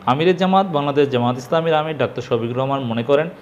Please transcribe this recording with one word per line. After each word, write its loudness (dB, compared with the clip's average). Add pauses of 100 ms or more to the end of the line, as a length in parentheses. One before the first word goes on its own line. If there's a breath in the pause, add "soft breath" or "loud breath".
আমিরে 2
জামাত, 2
বাংলাদেশ 2
জামাত 0
ইসলামীর 0
আমির -4
ডাক্তার -4
শফিকুর -2
রহমান -2
মনে -2
করেন, 2 (140)